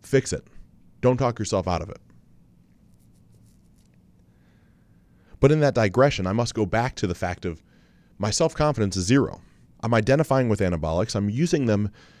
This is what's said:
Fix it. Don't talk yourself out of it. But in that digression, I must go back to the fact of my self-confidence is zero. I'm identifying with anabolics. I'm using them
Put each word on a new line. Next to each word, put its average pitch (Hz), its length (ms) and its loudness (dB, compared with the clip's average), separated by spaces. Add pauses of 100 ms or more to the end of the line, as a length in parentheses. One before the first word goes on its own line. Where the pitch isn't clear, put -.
Fix - 300 0
it. - 120 -6 (580)
Don't 123 160 2
talk 120 200 -2
yourself 95 300 -2
out 82 140 -2
of - 80 -12
it. - 100 -16 (3500)
But 143 140 6
in 156 80 2
that 143 140 2
digression, 113 520 2
I 95 60 -2
must 117 220 -2
go 110 120 0
back 117 300 -2
to 107 100 -4
the 87 80 -4
fact 90 300 -6
of 82 180 -8 (560)
my 104 120 -2
self-confidence 139 640 0
is 92 80 -2
zero. 117 360 2 (440)
I'm 117 100 0
identifying 131 540 2
with 107 120 0
anabolics. 87 540 -2
I'm 101 160 -2
using 143 360 0
them 104 240 0 (300)